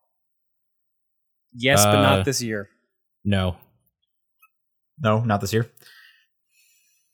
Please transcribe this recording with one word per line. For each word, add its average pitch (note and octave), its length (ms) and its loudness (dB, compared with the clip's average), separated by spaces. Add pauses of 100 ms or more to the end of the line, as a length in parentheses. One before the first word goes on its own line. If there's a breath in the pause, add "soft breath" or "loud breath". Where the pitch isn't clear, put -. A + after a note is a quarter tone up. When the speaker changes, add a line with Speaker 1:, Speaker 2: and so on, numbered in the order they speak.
(1500)
Speaker 1:
Yes, B2 300 2
but G#2 180 4
not F#2+ 180 2
Speaker 2:
Uh, F#2 40 -2
Speaker 1:
this B2 180 -4
year. G#2+ 280 -8 (540)
Speaker 2:
no. F#2+ 340 -2 (1500)
Speaker 3:
No, A2 180 2
not G#2+ 200 0
this G2 100 -6
year. A2+ 180 -2 (1400 soft breath)